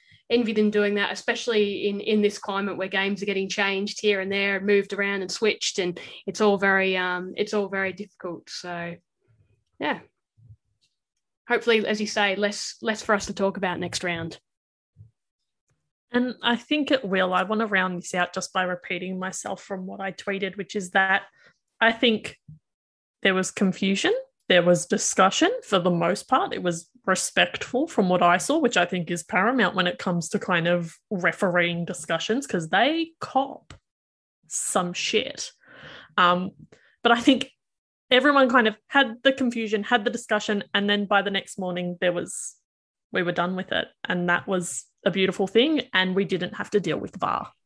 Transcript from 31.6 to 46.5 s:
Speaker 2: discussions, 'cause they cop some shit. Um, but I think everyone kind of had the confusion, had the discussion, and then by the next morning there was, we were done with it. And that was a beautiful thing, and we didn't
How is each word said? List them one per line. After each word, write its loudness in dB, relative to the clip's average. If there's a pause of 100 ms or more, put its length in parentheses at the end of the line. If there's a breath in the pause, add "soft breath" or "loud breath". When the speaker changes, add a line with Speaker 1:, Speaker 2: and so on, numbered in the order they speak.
Speaker 2:
discussions, -4
'cause -4
they 2 (100)
cop -4 (720)
some -2
shit. -4 (640 loud breath)
Um, 4 (520 soft breath)
but 6
I 4
think 4 (640)
everyone 6
kind 6
of 0 (140)
had 2
the 6
confusion, -2
had 2
the 0
discussion, -2
and 2
then 2
by 4
the -2
next -6
morning -4
there 4
was, -8 (560)
we 0
were 0
done -2
with -6
it. -2 (160)
And -2
that 0
was -4 (200)
a 2
beautiful 0
thing, 4 (120)
and 2
we 2
didn't -4